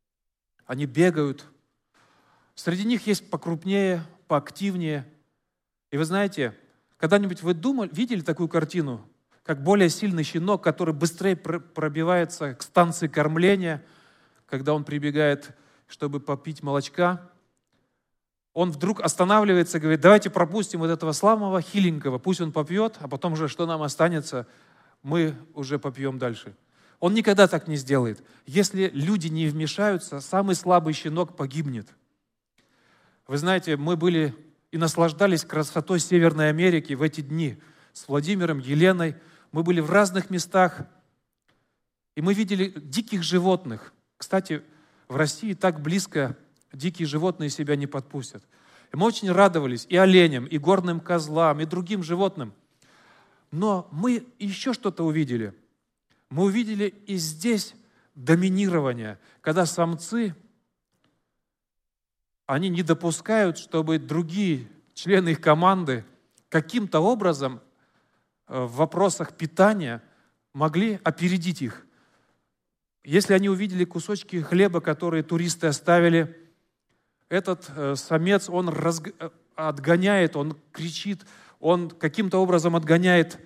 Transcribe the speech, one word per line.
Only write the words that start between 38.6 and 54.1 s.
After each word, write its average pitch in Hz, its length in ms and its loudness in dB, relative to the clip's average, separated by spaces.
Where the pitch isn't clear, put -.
Еленой. 165 560 2
Мы 156 100 -2
были 170 180 2
в 151 100 -2
разных 190 400 2
местах, 185 560 0
и 151 80 -6
мы 190 100 2
видели 196 420 0
диких 170 480 -6
животных. 175 720 0
Кстати, 190 460 -4
в 127 80 -8
России 156 360 -2
так 165 300 -2
близко 151 520 -2
дикие 160 340 -6
животные 151 440 -2
себя 147 260 -2
не 143 100 -4
подпустят. 135 560 -10
И - 40 -8
мы 180 100 2
очень 220 240 0
радовались 165 580 4
и 175 80 2
оленям, 175 500 6
и 160 100 -6
горным 175 440 0
козлам, 156 600 0
и 160 60 -2
другим 180 360 -6
животным. 170 520 -4
Но 185 420 -2
мы 226 340 -2